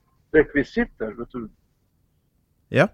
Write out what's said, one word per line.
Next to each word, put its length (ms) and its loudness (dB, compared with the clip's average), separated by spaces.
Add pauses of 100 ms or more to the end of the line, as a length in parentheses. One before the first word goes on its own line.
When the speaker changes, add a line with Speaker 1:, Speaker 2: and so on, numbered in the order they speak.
(320)
Speaker 1:
rekvisitter, 840 0
vet 160 -14
du, 160 -10 (1200)
Speaker 2:
Ja. 220 2